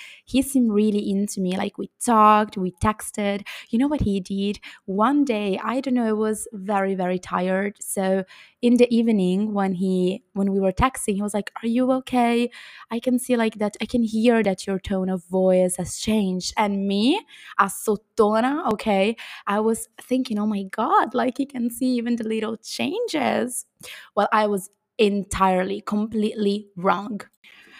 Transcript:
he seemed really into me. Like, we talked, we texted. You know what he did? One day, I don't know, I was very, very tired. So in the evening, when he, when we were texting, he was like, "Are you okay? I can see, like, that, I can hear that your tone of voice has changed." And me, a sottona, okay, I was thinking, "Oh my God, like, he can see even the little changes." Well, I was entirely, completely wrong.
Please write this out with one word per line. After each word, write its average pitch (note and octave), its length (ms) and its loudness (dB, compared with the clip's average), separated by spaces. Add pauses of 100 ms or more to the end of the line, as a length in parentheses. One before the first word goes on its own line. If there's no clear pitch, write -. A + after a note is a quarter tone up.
(240)
he C4 180 0
seemed B3 300 2
really G#3 360 2
into G3+ 320 -2
me. F#3 160 -2
Like, - 220 -6
we - 140 -8 (120)
talked, G#3+ 520 4
we F#3 160 -4 (100)
texted. G3+ 640 -4 (220)
You A3+ 100 0
know C4+ 80 4
what D4 140 -2
he G3+ 180 0
did? G3 400 -4 (280)
One A#3+ 380 2
day, G#3 380 -2
I A3+ 180 -4
don't C4 140 -2
know, A#3 140 2
I A3 40 0
was G#3+ 400 -2
very, G3 440 -2
very F#3 240 -2
tired. F#3 600 -2
So F#3+ 440 -2 (360)
in A#3+ 180 4
the A#3+ 140 6
evening, G#3+ 600 2
when G3 200 0
he, F#3 580 0
when G3 180 0
we G3 80 0
were F#3+ 140 2
texting, A#3 420 -2
he G3 80 -2
was G#3 120 -6
like, G3+ 180 -4 (100)
"Are A#3 60 -4
you B3+ 240 2
okay? A#3+ 580 0 (400)
I A3+ 80 -6
can B3 220 0
see, B3 160 0
like, A3 240 -2
that, G#3 200 -2
I A3 60 -4
can A#3+ 160 0
hear A3+ 400 2
that F#3+ 240 -2
your F#3+ 140 -2
tone F#3+ 280 -2
of F#3 180 -4
voice F#3 500 4
has - 220 -8
changed." F#3+ 580 -2
And G3+ 320 0
me, A#3 360 2 (360)
a G3+ 60 4
sottona, A3 1040 0
okay, G#3 420 2 (320)
I G#3 140 0
was A3+ 280 0 (140)
thinking, B3+ 340 -2
"Oh G#3 100 0
my G3+ 180 -2
God, A#3+ 500 0
like, A#3+ 240 -2
he C4+ 80 -2
can B3 240 -4
see B3+ 240 0
even A#3 220 0
the A#3 80 -6
little A3 320 -4
changes." C4+ 1120 -2 (500)
Well, G#3 160 2
I G#3+ 160 2
was G3+ 200 -2 (300)
entirely, G3 840 2
completely G#3 920 -2
wrong. G3 460 -2 (600)